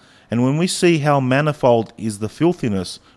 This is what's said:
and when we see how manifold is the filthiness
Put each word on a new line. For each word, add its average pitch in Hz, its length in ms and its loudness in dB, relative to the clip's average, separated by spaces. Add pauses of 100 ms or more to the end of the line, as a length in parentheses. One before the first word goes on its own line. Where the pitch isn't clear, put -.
(300)
and 120 140 0
when 139 140 0
we 180 80 0
see 175 320 2
how 143 220 2
manifold 131 760 0
is 104 220 -6
the 107 100 -6
filthiness 123 720 -4 (160)